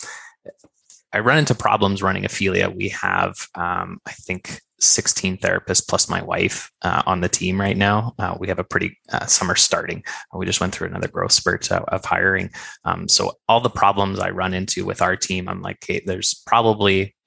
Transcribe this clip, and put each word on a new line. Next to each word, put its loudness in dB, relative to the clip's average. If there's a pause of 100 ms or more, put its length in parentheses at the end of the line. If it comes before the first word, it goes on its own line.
(1120)
I 2
run 6
into 4
problems 2
running 0
Ophelia. 0
We -4
have, 0 (200)
um, -4
I -12
think, -10 (200)
sixteen 2
therapists 0
plus 2
my 0
wife, -2 (120)
uh, 0
on 2
the 2
team -2
right 0
now. 2
Uh, -4
we -8
have -2
a -2
pretty, -2 (140)
uh, -2
summer 2
starting. 0 (320)
Uh, -8
we -2
just 0
went 0
through -6
another -6
growth -2
spurt, 0
uh, 2
of -4
hiring. 0 (340)
Um, -2
so 2 (160)
all 6
the 0
problems 2
I -2
run -2
into -4
with -4
our 2
team, -4
I'm -8
like, -8
"Hey, -4
there's -2
probably, 2 (120)